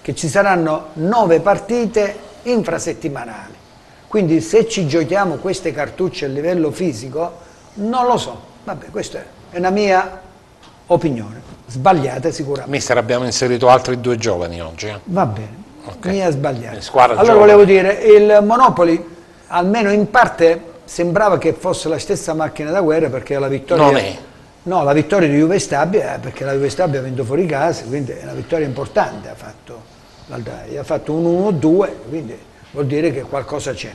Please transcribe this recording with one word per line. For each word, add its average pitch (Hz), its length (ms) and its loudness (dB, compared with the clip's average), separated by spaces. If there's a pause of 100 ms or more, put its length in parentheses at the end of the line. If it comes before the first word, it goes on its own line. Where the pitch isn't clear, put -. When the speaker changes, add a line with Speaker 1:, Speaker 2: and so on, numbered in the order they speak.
Speaker 1:
che 143 140 -8
ci - 120 -6
saranno 175 680 0
nove 165 440 2
partite 202 760 -2 (640)
infrasettimanali, 120 720 -10 (540)
quindi 165 340 0
se 220 260 2
ci 190 200 -4
giochiamo 170 480 0
queste 170 360 -6
cartucce 147 540 -6
a - 20 -4
livello 156 440 -2
fisico, 147 680 -6 (380)
non 233 300 -2
lo 247 120 2
so, 131 220 -8 (260)
vabbè, 170 260 -12
questa 165 320 -10 (260)
è 180 80 -10
una 180 120 -2
mia 190 520 0 (640)
opinione, 120 540 -2 (260)
sbagliata 135 640 0
sicuramente. 139 400 -8
Speaker 2:
Mister, 127 260 0
abbiamo 120 280 0
inserito 123 440 2
altri 123 320 4
due 123 160 0
giovani 87 440 -4
oggi, 82 260 -10
eh. 104 180 -10
Speaker 1:
Va 185 200 0
bene, 110 380 -10 (220)
Speaker 2:
Ok. - 220 -16
Speaker 1:
mia 190 220 -2
sbagliata. 131 480 -6
Speaker 2:
Eh, 98 40 -14
squadra 123 360 4
Speaker 1:
Allora 226 160 6
Speaker 2:
giovane. 208 200 10
Speaker 1:
volevo 208 180 10
dire, 190 220 6
il 208 500 8
Monopoli, 208 680 2 (340)
almeno 202 440 0
in 208 180 0
parte, 170 640 2 (120)
sembrava 175 520 0
che 151 160 0
fosse 180 360 -6
la 160 100 -2
stessa - 340 -6
macchina 156 380 -6
da 196 100 0
guerra, 160 280 2
perché 131 300 -4
la 135 80 -2
vittoria 139 380 0
Speaker 2:
Non 139 120 6
è. 98 200 -4 (460)
Speaker 1:
No, 175 200 -2
la 143 100 2
vittoria 156 360 2
di 143 80 2
Juve 160 220 2
Stabia, 151 560 -2
eh, 123 40 -12
perché 120 240 -12
la 139 100 -4
Juve 139 160 -2
Stabia 165 300 -2
ha 127 40 -8
vinto 131 200 -6
fuori 143 220 -2
casa, 151 400 -2
quindi 131 260 -6
è - 120 -12
una 135 100 -14
vittoria 151 320 -4
importante, 135 640 -4
ha 113 60 -16
fatto 113 580 -20 (340)
l'Aldaia, 120 540 -12
ha - 20 -10
fatto 151 300 -4
un 165 120 0
uno 180 260 2
due, 170 440 2 (140)
quindi 139 260 -10 (360)
vuol 139 160 -4
dire 151 240 0
che 127 100 -6
qualcosa 135 520 -8
c'è. 113 220 -12